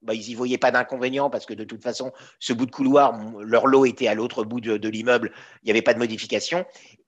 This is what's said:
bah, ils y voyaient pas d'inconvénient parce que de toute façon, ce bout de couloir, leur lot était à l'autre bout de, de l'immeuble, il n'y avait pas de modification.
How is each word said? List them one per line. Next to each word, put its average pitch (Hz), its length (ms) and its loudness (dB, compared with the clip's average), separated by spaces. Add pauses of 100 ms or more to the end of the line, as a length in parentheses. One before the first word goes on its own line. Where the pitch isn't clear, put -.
bah, 113 120 -4
ils 113 160 -8
y 120 60 -10
voyaient 123 220 -2
pas 127 140 2
d'inconvénient 127 580 0
parce 117 160 -6
que 117 80 -10
de 107 100 -10
toute 110 200 -14
façon, 127 280 -6 (280)
ce - 120 -4
bout 120 140 -2
de 127 60 -4
couloir, 135 460 4 (220)
leur 110 260 2
lot 135 200 6
était 120 240 0
à 104 40 2
l'autre 113 300 -2
bout 117 160 -6
de, 113 160 -2
de 107 140 -4
l'immeuble, 113 420 0 (320)
il - 40 -20
n'y 107 40 4
avait 107 100 4
pas 120 120 4
de 113 60 -4
modification. 117 640 -4 (420)